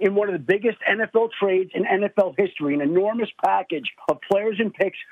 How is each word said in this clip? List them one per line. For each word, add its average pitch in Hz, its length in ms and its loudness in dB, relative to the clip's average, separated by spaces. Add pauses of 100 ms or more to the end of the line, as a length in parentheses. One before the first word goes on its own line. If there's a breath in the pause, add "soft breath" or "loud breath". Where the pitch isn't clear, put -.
in 202 160 2
one 202 120 0
of 196 40 -2
the 170 120 -4
biggest 202 400 0
N 208 160 0
F 214 140 -2
L 226 140 2 (100)
trades 185 340 0
in 185 140 -2
N 190 160 0
F 202 160 -2
L 185 180 2
history, 151 380 0
an 147 60 0
enormous 196 480 0 (160)
package 185 480 -2 (180)
of 151 80 0 (100)
players 202 300 2
and 214 160 -2
picks 190 240 -2 (140 loud breath)